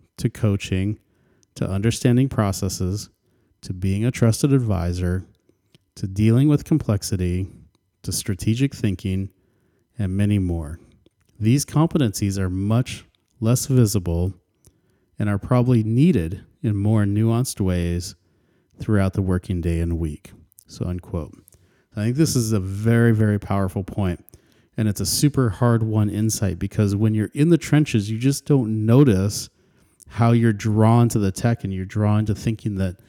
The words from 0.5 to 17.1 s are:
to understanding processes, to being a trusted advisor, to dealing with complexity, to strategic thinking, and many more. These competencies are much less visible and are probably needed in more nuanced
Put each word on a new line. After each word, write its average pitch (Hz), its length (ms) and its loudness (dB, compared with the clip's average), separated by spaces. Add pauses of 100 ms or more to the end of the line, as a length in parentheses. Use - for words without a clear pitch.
to - 140 -4
understanding 120 600 0
processes, 98 800 -4 (520)
to - 120 -10
being 98 320 -2
a 123 60 0
trusted 123 420 2
advisor, 90 720 0 (680)
to 107 120 -8
dealing 110 400 4
with 147 160 2
complexity, 95 840 -2 (560)
to - 80 -8
strategic 110 640 -2
thinking, 95 560 -4 (680)
and 95 180 -4
many 101 240 2
more. 82 400 -4 (600)
These 117 260 2
competencies 117 720 0
are 92 120 -2
much 104 560 -2 (340)
less 117 260 0
visible 95 680 0 (840)
and 104 100 -2
are 101 80 0
probably 123 460 2
needed 110 600 0 (180)
in 107 140 0
more 104 280 2
nuanced 113 560 0